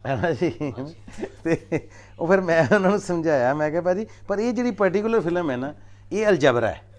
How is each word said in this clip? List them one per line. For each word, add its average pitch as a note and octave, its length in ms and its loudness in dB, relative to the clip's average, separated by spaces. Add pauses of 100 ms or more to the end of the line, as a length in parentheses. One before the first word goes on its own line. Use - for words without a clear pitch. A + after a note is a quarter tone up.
ਹੈ C3+ 80 -2
ਨਾ E3+ 160 -2
ਜੀ? D#3 220 -2 (880)
ਤੇ E3 140 0 (600)
ਉਹ E3 80 -4
ਫਿਰ F#3+ 140 4
ਮੈਂ E3 340 4
ਉਹਨਾਂ F#3+ 140 4
ਨੂੰ G3+ 100 2
ਸਮਝਾਇਆ, D#3 540 0
ਮੈਂ D3+ 180 0
ਕਿਹਾ, E3+ 100 0
"ਭਾਜੀ, F#3 240 0 (220)
ਪਰ G3 120 -2
ਇਹ A#3 140 0
ਜਿਹੜੀ B3 180 0
ਪਾਰਟੀਕੂਲਰ G#3 480 0
ਫਿਲਮ E3+ 320 -2
ਹੈ B2 60 -4
ਨਾ, C#3 160 -6 (380)
ਇਹ G#3+ 160 0
ਅਲਜਬਰਾ C3 400 4
ਹੈ।" F#2+ 140 -6 (180)